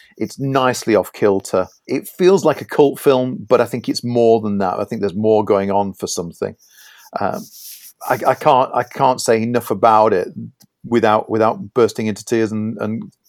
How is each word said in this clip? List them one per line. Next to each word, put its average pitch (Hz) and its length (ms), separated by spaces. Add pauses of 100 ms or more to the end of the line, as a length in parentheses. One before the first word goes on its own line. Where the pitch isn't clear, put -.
(180)
It's 107 220
nicely 131 560
off 92 180
kilter. 98 540 (200)
It 135 200
feels 185 360
like 151 180
a 117 40
cult 139 340
film, 127 480
but 120 140
I 117 40
think 110 220
it's - 160
more 117 380
than 104 160
that. 95 220
I 104 40
think 107 180
there's 98 140
more 107 280
going 98 280
on 98 220
for - 140
something. 87 480 (640)
Um, - 220 (680)
I, 127 200
I 131 80
can't, 135 380
I 120 100
can't 131 380
say 113 200
enough 120 300
about 110 400
it 92 160 (560)
without, 110 460
without 110 440
bursting 113 340
into 104 180
tears 113 260
and, 110 280
and 110 340 (160)